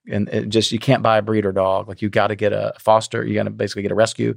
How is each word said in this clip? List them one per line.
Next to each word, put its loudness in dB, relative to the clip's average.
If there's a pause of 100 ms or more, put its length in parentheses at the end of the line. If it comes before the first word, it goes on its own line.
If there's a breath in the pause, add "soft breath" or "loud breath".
(100)
And -2
it -4
just, 2
you -2
can't 0
buy 4
a 0
breeder 0
dog. 0
Like, -10
you -2
gotta 2
get 0
a -2
foster, 2
you -4
gotta -2
basically -6
get -2
a -2
rescue 0